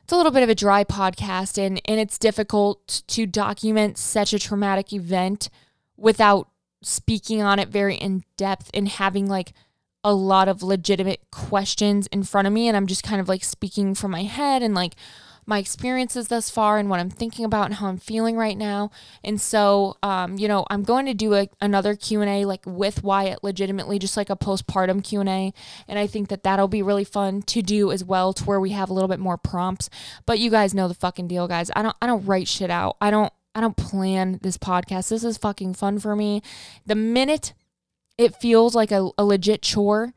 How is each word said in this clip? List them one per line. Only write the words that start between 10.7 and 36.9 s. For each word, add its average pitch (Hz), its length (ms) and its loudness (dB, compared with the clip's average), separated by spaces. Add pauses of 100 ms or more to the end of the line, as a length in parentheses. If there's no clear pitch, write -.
questions 202 760 0
in 196 160 -4
front 196 240 2
of 202 80 2
me. 233 140 2
And 220 60 2
I'm 196 120 2
just 185 160 -4
kind 208 180 -2
of, 185 80 -2
like, 190 160 -2
speaking 196 500 -2
from 196 180 -4
my 170 100 -4
head 262 400 0
and, 220 120 2
like, 180 200 -2 (520)
my 208 120 -2
experiences 247 680 -4
thus 233 200 -2
far 214 300 2
and 202 100 0
what 185 120 0
I'm 180 100 -4
thinking 226 340 -6
about 208 220 0
and 208 80 -4
how 202 140 -4
I'm 185 100 -4
feeling 226 380 -2
right 220 200 -2
now. 208 340 -4 (340)
And 208 160 -4
so, 202 640 2
um, 190 360 -2
you 208 80 0
know, 202 240 0
I'm 202 140 -2
going 254 220 2
to 269 80 -2
do 208 200 2
a, 202 160 2 (100)
another 202 360 2
Q 208 240 -2
and 202 100 2
A, 202 160 0
like, 190 180 -4
with 190 380 -2
Wyatt 196 400 0
legitimately, 196 560 -2
just, 190 180 -4
like, 202 140 -2
a 196 60 -2
postpartum 190 680 -2
Q 202 160 -4
and 196 80 -2
A. 190 240 -2 (340)
And 208 120 -6
I 208 80 0
think 202 220 -6
that 196 160 -6
that'll 196 240 4
be 208 140 0
really 202 220 0
fun 196 380 -2
to - 180 -2
do 202 320 2
as 190 100 -2
well, 185 320 0
to - 100 -6
where 202 160 2
we 190 100 0
have 196 180 -2
a 190 60 -4
little 190 140 2
bit 185 120 -2
more 185 160 -2
prompts. 185 540 -4 (340)
But 233 140 2
you 233 120 2
guys 208 220 4
know 190 160 2
the 175 60 -4
fucking 180 340 -4
deal, 175 180 -2
guys. 175 300 -4
I 208 60 0
don't, 220 180 -4
I 240 60 -2
don't 226 180 0
write 190 240 0
shit 185 220 -2
out. 180 320 -2
I 208 80 4
don't, 214 220 2 (220)
I 220 60 -4
don't 220 160 0
plan 190 640 0
this 190 140 -2
podcast. 185 520 -4
This 226 160 -2
is 226 120 -2
fucking 196 380 -4
fun 202 240 -2
for 208 160 -2
me. 208 280 0 (440)
The 214 80 0